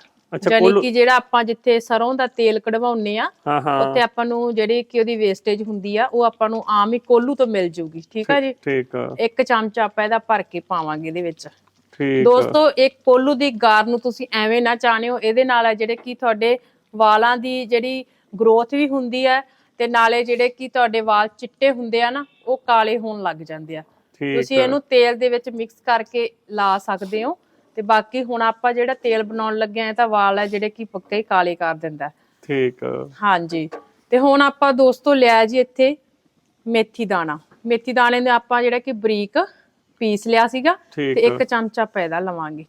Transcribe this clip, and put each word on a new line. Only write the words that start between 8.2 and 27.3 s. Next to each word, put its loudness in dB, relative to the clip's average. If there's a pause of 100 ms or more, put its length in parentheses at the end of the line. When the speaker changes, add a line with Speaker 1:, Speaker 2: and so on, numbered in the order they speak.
Speaker 2:
ਆ 2
ਜੀ? -4 (120)
Speaker 1:
ਠੀਕ -2
ਆ। -6
Speaker 2:
ਇੱਕ -2
ਚਮਚਾ 0
ਆਪਾਂ -2
ਇਹਦਾ 0
ਭਰ -2
ਕੇ -12
ਪਾਵਾਂਗੇ -6
ਇਹਦੇ -6
ਵਿੱਚ। -10 (520)
Speaker 1:
ਠੀਕ 2
ਆ। 4
Speaker 2:
ਦੋਸਤੋ, 4
ਇੱਕ 2 (100)
ਕੋਲੂ 4
ਦੀ 0 (140)
ਗਾਰ 4
ਨੂੰ -2
ਤੁਸੀਂ -8
ਐਵੇਂ 0
ਨਾ 0
ਚਾਹਣਿਓ, 0
ਇਹਦੇ 2
ਨਾਲ 2
ਆ 2
ਜਿਹੜੇ -4
ਕਿ -12
ਤੁਹਾਡੇ 0 (360)
ਵਾਲਾਂ 4
ਦੀ -6
ਜਿਹੜੀ -2 (300)
ਗਰੋਥ 4
ਵੀ 0
ਹੁੰਦੀ -2
ਹੈ, 4 (400)
ਤੇ -2
ਨਾਲੇ 2
ਜਿਹੜੇ 0
ਕਿ -12
ਤੁਹਾਡੇ 0
ਵਾਲ 2 (100)
ਚਿੱਟੇ 0
ਹੁੰਦੇ -4
ਆ 2
ਨਾ, -6 (220)
ਉਹ -2
ਕਾਲੇ 2
ਹੋਣ -8
ਲੱਗ -4
ਜਾਂਦੇ -14
ਆ। -14 (380)
Speaker 1:
ਠੀਕ -4
Speaker 2:
ਤੁਸੀਂ 0
Speaker 1:
ਆ। 4
Speaker 2:
ਇਹਨੂੰ -2
ਤੇਲ 4
ਦੇ 0
ਵਿੱਚ -4
ਮਿਕਸ -10
ਕਰਕੇ -2 (220)
ਲਾ 0
ਸਕਦੇ -6
ਹੋ। -6 (400)